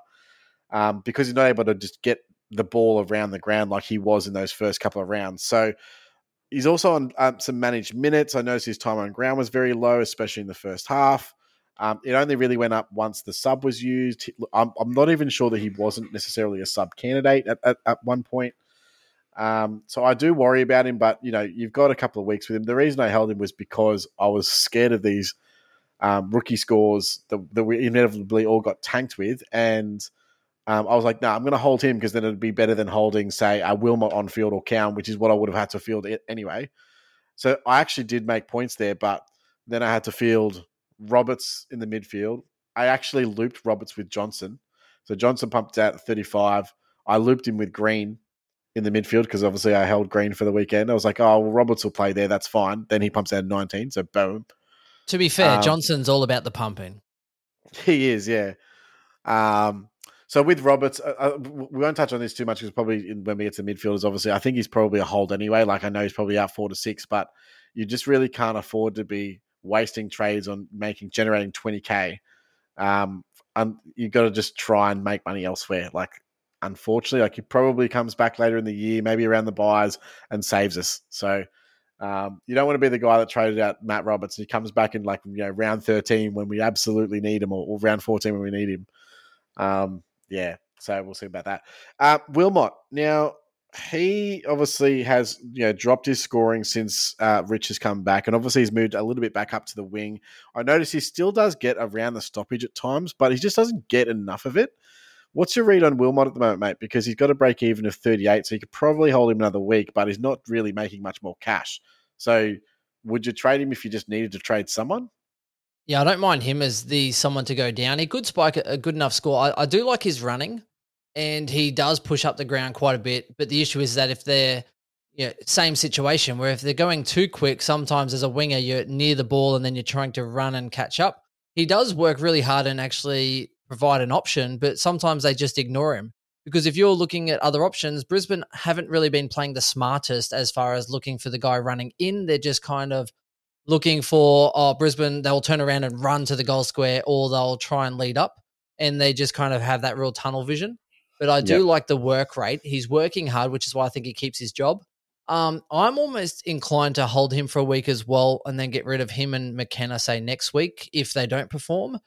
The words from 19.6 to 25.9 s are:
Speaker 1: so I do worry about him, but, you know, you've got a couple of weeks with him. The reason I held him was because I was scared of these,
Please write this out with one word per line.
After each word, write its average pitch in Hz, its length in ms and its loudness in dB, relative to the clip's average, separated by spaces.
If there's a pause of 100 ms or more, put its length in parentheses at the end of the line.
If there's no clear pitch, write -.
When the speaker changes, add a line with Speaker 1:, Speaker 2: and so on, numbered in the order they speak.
Speaker 1:
so - 180 -4
I 127 120 6
do 156 180 2
worry 131 300 4
about 127 240 4
him, 123 100 -4
but, 113 240 2
you 123 100 -6
know, 107 120 0
you've 107 280 -8
got 139 200 6
a 127 40 0
couple 120 240 -4
of 98 60 -4
weeks 104 240 -4
with 110 80 -2
him. 110 60 -4
The 117 120 -2
reason 139 240 2
I 117 80 4
held 107 220 2
him 104 80 -4
was 98 160 -4
because 107 540 0 (120)
I 101 80 4
was 104 220 0
scared 117 420 2
of 104 120 0
these, 101 320 -2 (680)